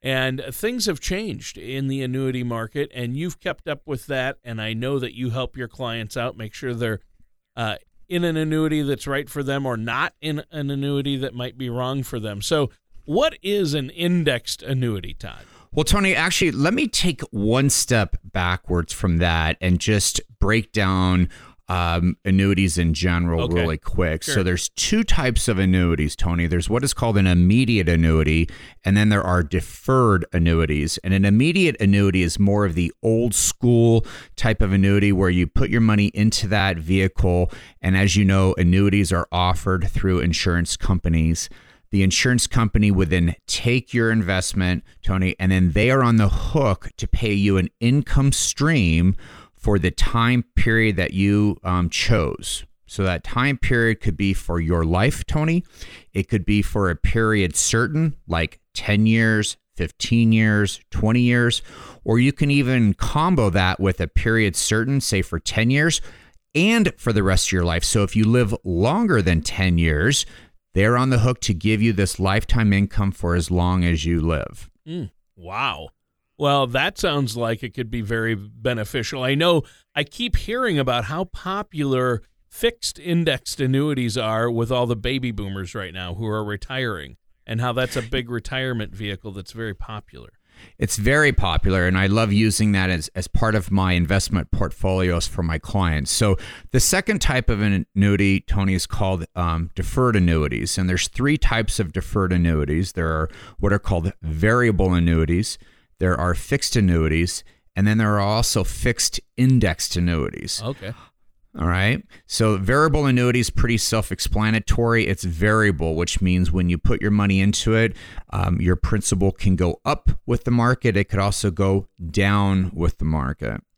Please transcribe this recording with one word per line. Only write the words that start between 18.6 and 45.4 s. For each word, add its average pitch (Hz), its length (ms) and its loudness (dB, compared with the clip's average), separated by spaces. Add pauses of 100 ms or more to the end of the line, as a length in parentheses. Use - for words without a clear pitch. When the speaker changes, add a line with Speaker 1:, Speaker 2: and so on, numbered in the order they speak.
Speaker 2:
from 87 260 0
that 82 420 0
and 90 200 2
just - 400 0 (180)
break 107 320 0
down, 92 580 2 (400)
um, 87 560 0
annuities 95 540 2
in 82 160 2
general 85 480 0
Speaker 1:
Okay. 82 120 -2
Speaker 2:
really 82 240 0
quick. 82 460 -2
Speaker 1:
Sure. 143 100 -4
Speaker 2:
So 104 80 0
there's 90 280 -2
two - 340 -2
types 123 420 2
of 101 140 0
annuities, 87 560 2
Tony. 85 320 0
There's 85 200 -2
what 117 140 0
is 139 100 -2
called 110 240 0
an 98 120 4
immediate 95 600 4
annuity, 80 640 2 (340)
and 98 120 2
then 107 120 4
there 101 140 2
are 90 220 0
deferred 101 880 0
annuities. 82 720 2
And 92 100 0
an 98 100 4
immediate 147 560 2
annuity 98 420 4
is 85 180 -2
more 101 240 2
of 90 100 -2
the 85 180 0 (120)
old 113 320 0
school 117 680 4 (300)
type 110 280 0
of 98 100 2
annuity 98 400 4
where 92 180 2
you 90 160 2
put - 240 2
your 120 100 2
money 107 320 4
into 104 360 0
that 98 280 0
vehicle. 90 760 0 (280)
And 95 160 2
as 95 200 2
you 104 80 4
know, 95 340 4
annuities 95 540 4
are 87 180 -2
offered 90 580 0
through 92 300 0
insurance 87 580 0
companies. 82 720 0 (440)
The 98 100 2
insurance 117 460 0
company 107 420 2
would 92 200 2
then 85 260 2 (100)
take - 480 -2
your 113 160 2
investment, 92 720 0 (200)
Tony, 92 360 0
and 92 140 0